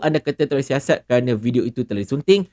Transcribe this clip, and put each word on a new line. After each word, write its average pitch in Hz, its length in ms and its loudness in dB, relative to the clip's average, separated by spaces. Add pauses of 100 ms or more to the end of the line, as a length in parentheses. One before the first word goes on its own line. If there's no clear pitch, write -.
anda 156 160 0
kata 143 320 -2
telah 139 100 0
siasat 139 460 -2
kerana 123 320 2
video 120 240 0
itu 123 240 -4
telah 101 160 -6
disunting, 180 500 2